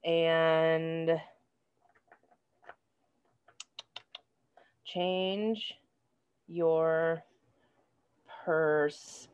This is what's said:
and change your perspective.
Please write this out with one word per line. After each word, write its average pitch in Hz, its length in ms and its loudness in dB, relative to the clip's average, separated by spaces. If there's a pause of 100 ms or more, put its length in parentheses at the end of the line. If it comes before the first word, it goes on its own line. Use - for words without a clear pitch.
and 165 1160 2 (3750)
change 190 880 -2 (760)
your 165 760 2 (1200)
perspective. 151 880 -2